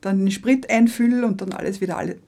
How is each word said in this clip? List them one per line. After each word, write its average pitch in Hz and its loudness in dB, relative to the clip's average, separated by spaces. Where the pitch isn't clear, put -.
dann 196 -2
den 196 2
Sprit 262 0
einfülle 233 2
und 196 -2
dann 185 -8
alles 196 -6
wieder 180 -4
alle - -6